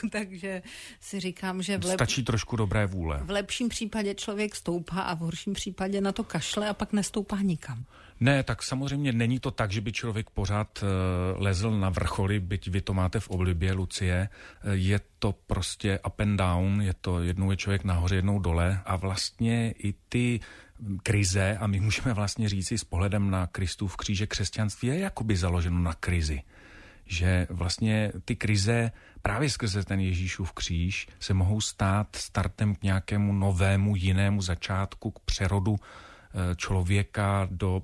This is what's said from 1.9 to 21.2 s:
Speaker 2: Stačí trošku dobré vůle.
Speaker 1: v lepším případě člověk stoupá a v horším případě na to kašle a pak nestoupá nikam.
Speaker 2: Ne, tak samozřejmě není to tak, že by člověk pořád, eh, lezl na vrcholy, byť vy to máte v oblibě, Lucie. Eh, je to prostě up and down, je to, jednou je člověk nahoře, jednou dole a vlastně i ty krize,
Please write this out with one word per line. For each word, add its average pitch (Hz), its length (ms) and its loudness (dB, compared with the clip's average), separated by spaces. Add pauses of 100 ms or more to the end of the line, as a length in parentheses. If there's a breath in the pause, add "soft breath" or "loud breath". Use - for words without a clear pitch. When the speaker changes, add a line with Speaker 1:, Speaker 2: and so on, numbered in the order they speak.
Speaker 2:
Stačí 127 300 0
trošku 117 320 -2
dobré 107 300 2
vůle. 82 380 -2
Speaker 1:
v 76 60 -6
lepším 202 400 -2
případě 208 460 -4
člověk 208 400 -4
stoupá 175 460 -4
a - 120 -2
v 165 60 -6
horším 170 340 -4
případě 196 480 -4
na 196 100 0
to 208 120 -4
kašle 208 460 -2
a 208 40 -2
pak 214 200 -4
nestoupá 202 480 -2
nikam. 147 440 -2 (360 loud breath)
Speaker 2:
Ne, 135 220 6
tak 120 200 -4
samozřejmě 139 480 -2
není 117 280 2
to 127 120 -2
tak, 107 200 -2
že 107 100 -2
by 101 100 -4
člověk 95 380 -4
pořád, 104 540 -2
eh, - 20 -2 (520)
lezl 98 340 2
na 98 180 2
vrcholy, 95 500 0
byť 92 280 -4
vy 92 140 0
to 98 120 -4
máte 92 260 2
v - 100 -8
oblibě, 90 440 2
Lucie. 92 560 0 (340 loud breath)
Eh, 101 120 0
je 95 240 4 (200)
to 104 120 0 (160)
prostě 95 600 -2
up - 120 -8
and 104 180 2
down, 95 440 2
je 95 200 0
to, 90 220 0
jednou 92 280 0
je 95 60 0
člověk 98 260 0
nahoře, 90 320 2
jednou 101 240 2
dole 87 460 2
a 92 100 0
vlastně 113 800 0 (100)
i 101 100 0 (160)
ty 120 300 2 (640 loud breath)
krize, 101 540 2